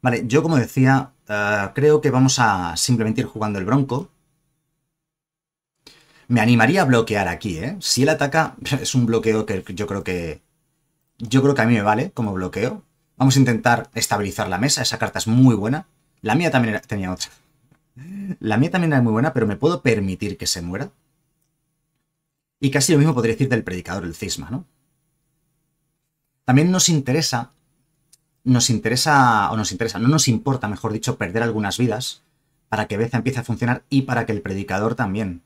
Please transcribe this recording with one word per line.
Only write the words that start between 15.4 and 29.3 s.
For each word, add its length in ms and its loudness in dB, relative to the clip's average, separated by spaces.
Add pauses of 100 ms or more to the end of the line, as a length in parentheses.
buena. 320 -4 (360)
La 120 0
mía 160 2
también 240 0
era, 80 -6
tenía 300 -6
otra. 160 -8 (1120)
La 160 0
mía 140 2
también 220 0
era 100 4
muy 100 2
buena, 200 0
pero 140 0
me 100 -2
puedo 260 0
permitir 560 -2
que 80 -8
se 160 -4
muera. 280 -8 (1700)
Y 120 0
casi 220 2
lo 60 6
mismo 160 4
podría 200 0
decir 140 0
del 160 0
predicador, 400 -8
el 100 -10
cisma, 360 -8
¿no? 140 -8 (1800)
También 260 4
nos 180 2
interesa, 640 -2 (920)
nos 260 4
interesa, 800 2